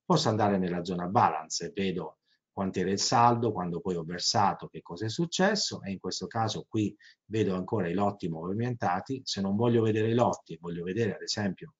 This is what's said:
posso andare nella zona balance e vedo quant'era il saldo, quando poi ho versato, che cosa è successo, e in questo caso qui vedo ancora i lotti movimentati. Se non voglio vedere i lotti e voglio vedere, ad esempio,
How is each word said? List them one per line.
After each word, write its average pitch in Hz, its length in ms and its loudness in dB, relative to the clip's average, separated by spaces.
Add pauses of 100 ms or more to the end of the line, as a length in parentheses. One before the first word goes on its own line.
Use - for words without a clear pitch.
posso 156 240 4
andare 104 300 4
nella 87 240 -2
zona 87 240 -4
balance 87 600 2
e 82 60 -8
vedo 90 460 -4 (320)
quant'era 95 400 -2
il 101 80 0
saldo, 120 540 4
quando 87 280 -4
poi 92 140 -2
ho 85 80 -2
versato, 90 640 0
che - 160 -16
cosa 90 240 -8
è - 20 -2
successo, 185 720 -2
e 98 100 -6
in 92 80 -8
questo 92 260 -6
caso 113 420 -2
qui 107 260 0 (320)
vedo 101 280 0
ancora 92 340 -2
i 85 60 -2
lotti 98 340 0
movimentati. 95 960 -4
Se - 160 -6
non 98 140 0
voglio 117 280 4
vedere 110 260 2
i 113 60 2
lotti 110 400 2
e - 60 -14
voglio 85 220 -8
vedere, 92 320 0
ad - 80 -12
esempio, 87 580 -4